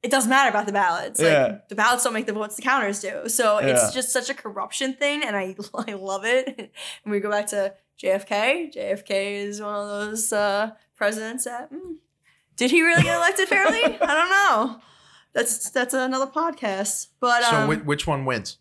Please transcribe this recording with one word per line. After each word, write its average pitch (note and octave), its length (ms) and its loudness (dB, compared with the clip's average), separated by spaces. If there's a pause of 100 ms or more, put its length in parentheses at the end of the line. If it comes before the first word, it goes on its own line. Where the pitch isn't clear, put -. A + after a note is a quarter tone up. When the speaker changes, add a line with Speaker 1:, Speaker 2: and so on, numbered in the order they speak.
Speaker 1:
"It A#3+ 80 -4
doesn't B3+ 180 4
matter C4 220 4
about G#3 160 0
the G3+ 60 -6
ballots. F3+ 480 0
Like, E3 100 6
Speaker 2:
Yeah. C3+ 280 4 (100)
Speaker 1:
the G3+ 80 -10
ballots A#3+ 260 2
don't A#3 120 0
make G#3+ 120 -4
the A3 60 -6
votes, G#3+ 240 -6
the - 60 -10
counters A3+ 380 0
do." - 280 -8
So G#3+ 320 2
Speaker 2:
Yeah. - 80 0
Speaker 1:
it's - 260 4
just B3+ 180 -2
such B3 160 0
a C#4 60 -4
corruption A#3 600 -6
thing, D4 300 -2
and G#3+ 120 -4
I, F#3+ 180 -6 (180)
<laughs> A3 140 -6
I A3 80 -10
love F#3+ 300 -6
it. B3+ 480 0 (320)
And G#3 80 -6
we G3+ 80 0
go G#3 100 -4
back G#3 180 0
to G3 260 -2 (220)
J - 140 -4
F G3 160 0
K. C#4 480 0
J G3+ 160 -6
F G3+ 140 -4
K G3+ 320 -2
is G#3 260 -8
one G#3 120 -6
of G#3 140 -6
those, G#3+ 440 -4
uh, G#3 400 0 (240)
presidents A3 480 -2
that, B3 260 -10
mm, E4+ 260 -12 (600)
did B3 140 2
he E4 100 6
really E4+ 220 6
get E4+ 160 2
elected F#4+ 280 2
fairly? G#4 380 2
Speaker 2:
<laughs> - 0 -
Speaker 1:
I D4+ 300 2
don't E4+ 160 2
know. C4+ 500 2 (540)
That's, - 340 -2
that's B3 240 -2
another C4 340 0
podcast. C4+ 840 -4 (120)
But, A#3+ 240 4
Speaker 3:
So A#3 100 4
Speaker 1:
um, A3 140 4
Speaker 3:
whi-, D#3 160 0
which D3 220 -2
one C#3 180 -2
wins? A#2+ 360 -2